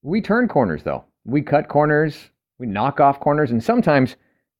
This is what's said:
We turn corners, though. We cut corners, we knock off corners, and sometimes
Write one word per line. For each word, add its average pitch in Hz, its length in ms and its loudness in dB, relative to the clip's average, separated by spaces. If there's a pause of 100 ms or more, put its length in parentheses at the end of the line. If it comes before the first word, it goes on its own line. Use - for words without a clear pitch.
We 185 180 -2
turn 226 260 0
corners, 95 380 -2
though. 67 200 -6 (200)
We 131 180 -2
cut 147 240 0
corners, 151 640 0 (300)
we 127 80 -8
knock 113 320 -4
off 139 180 4
corners, 147 320 0
and 113 140 -2
sometimes 151 500 2 (460)